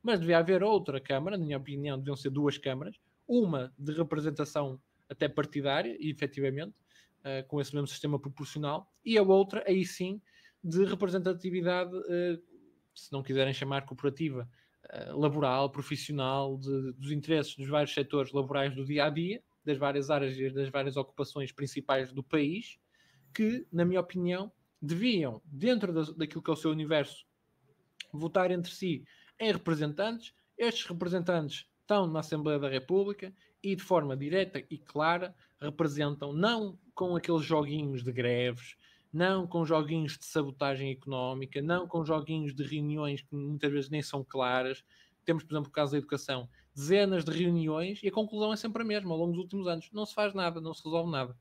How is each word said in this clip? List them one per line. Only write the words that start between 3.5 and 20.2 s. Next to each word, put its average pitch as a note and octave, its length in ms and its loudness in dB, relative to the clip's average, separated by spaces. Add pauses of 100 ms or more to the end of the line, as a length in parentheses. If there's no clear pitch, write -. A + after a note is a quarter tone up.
de C#3+ 140 -4
representação D3+ 880 -2 (280)
até C#3+ 200 -2
partidária, C#3+ 720 0
efetivamente, C#3+ 760 -4 (500)
ah, C3+ 220 -6
com D3 140 -2
esse C#3 140 -4
mesmo C#3+ 120 0
sistema D3 320 -2
proporcional, C#3+ 720 -6 (140)
e A3+ 140 4
a G#3 40 8
outra, G3 440 6
aí F#3+ 180 4
sim, F#3 360 -6 (420)
de F3+ 220 4
representatividade, F3+ 1080 0 (160)
eh, F3 300 0 (560)
se - 180 -20
não C#3 100 -4
quiserem C3+ 300 2
chamar C#3 340 -4
corporativa, C#3 600 -2 (420)
eh, - 220 -10
laboral, C#3 580 2
profissional, C3+ 880 -2
de, C3+ 340 -2
dos C3+ 180 -10
interesses D3+ 460 0
dos C3+ 120 -10
vários D3 240 2
setores C#3 400 0
laborais C#3 420 0
do C3+ 100 -6
dia-a-dia, D3+ 580 0 (220)
das C#3+ 140 0
várias C#3 320 0
áreas C#3 260 2